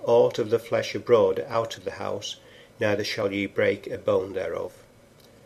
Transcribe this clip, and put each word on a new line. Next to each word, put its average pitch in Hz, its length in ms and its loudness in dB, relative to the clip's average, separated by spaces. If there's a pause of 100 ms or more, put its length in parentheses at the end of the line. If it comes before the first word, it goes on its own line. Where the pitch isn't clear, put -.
aught 120 340 4
of 110 140 -2
the 113 80 2
flesh - 340 -4
abroad 104 540 4
out - 300 -4
of - 60 -18
the 98 80 -8
house, 101 440 -8 (440)
neither 104 240 0
shall 104 280 -2
ye 98 160 -2
break - 400 0
a 117 100 -8
bone 98 360 0
thereof. 90 400 -6 (720)